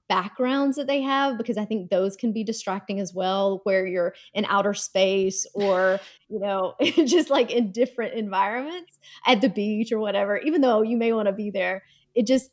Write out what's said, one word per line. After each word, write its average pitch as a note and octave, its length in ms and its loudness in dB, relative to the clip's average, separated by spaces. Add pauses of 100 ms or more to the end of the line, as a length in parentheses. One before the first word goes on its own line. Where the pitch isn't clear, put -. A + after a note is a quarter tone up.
backgrounds B3+ 720 0
that C#4+ 80 -6
they C#4 160 0
have, C4+ 380 0
because A3+ 180 -4
I G#3+ 80 -2
think G3+ 240 -4
those F#3+ 260 0
can A#3 160 -2
be G#3+ 120 -4
distracting G3 560 -6
as F3+ 140 -6
well, F#3+ 500 0
where F#3+ 240 2
you're F3+ 260 -2 (220)
in G#3+ 100 -2
outer G3 300 0
space F#3+ 800 0
or, F#3+ 440 2 (140)
<laughs> - 160 -20
you G#3+ 100 -8
know, G3 380 -2
<laughs> - 40 -2
just, C#4+ 500 2
like, C4 180 2
in A3+ 220 0
different A#3 420 -2
environments A3+ 840 -4 (260)
at A3+ 160 6
the B3+ 80 4
beach G#3+ 420 -2
or A3 80 -2
whatever, G3+ 380 0
even D4+ 240 0
though A3+ 220 4
you A3+ 140 0
may A3+ 160 2
wanna G#3 200 0
be G#3 160 -6
there. F#3+ 340 -4 (300)
It A3+ 140 2
just, B3+ 260 2